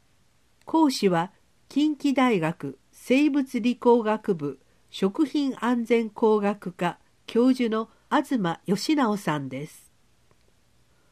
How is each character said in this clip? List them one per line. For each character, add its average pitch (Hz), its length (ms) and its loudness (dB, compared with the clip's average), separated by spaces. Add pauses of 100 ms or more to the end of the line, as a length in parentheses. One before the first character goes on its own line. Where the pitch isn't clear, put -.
(640)
講 320 240 2
師 202 220 0
は 170 220 -2 (360)
近 302 260 0
畿 269 200 -2
大 240 260 2
学 156 380 -6 (140)
生 285 360 2
物 269 320 -2
理 240 160 0
工 240 260 4
学 214 320 -2
部 147 260 -8 (280)
食 196 380 -2
品 277 320 -2
安 233 260 -2
全 233 260 0
工 214 300 2
学 202 320 -6
科 - 260 -6 (280)
教 240 260 2
授 247 160 0
の 220 220 -4 (200)
東 247 560 -2
義 285 300 0
直 220 200 0
さ 156 220 -4
ん 135 100 -10
で 135 180 -12
す。 - 240 -20 (1200)